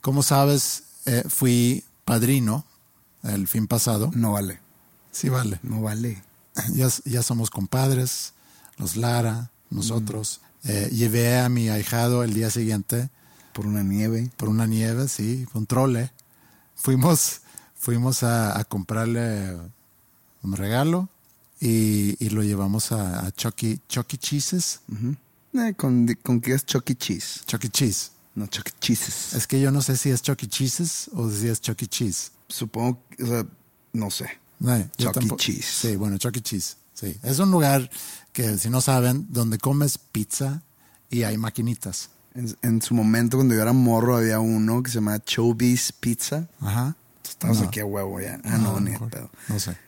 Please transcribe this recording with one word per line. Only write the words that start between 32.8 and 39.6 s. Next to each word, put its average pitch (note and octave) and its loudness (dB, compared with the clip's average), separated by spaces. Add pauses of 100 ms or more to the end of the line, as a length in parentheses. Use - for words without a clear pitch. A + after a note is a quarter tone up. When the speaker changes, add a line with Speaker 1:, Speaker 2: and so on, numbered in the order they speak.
Speaker 2:
que, - -10
o B2 -4
sea, A#2 -2 (480)
no A2 -2
sé. - -6 (320)
Speaker 1:
No, B2 2
yo G2+ 0 (120)
Speaker 2:
Chuck - 0
E. - 0
Speaker 1:
tampoco. A#2 0
Speaker 2:
Cheese. - -4
Speaker 1:
Sí, A2+ -2
bueno, G2 -2
Chuck A2+ -4
E. A#2 -6
Cheese. - -6 (180)
Sí. G2 -10
Es C3+ -2
un F#3+ 4
lugar C#3 4 (440)
que, A2 0
si A2+ -2
no B2+ 2
saben, B2+ 2
donde A2+ -2
comes C#3 2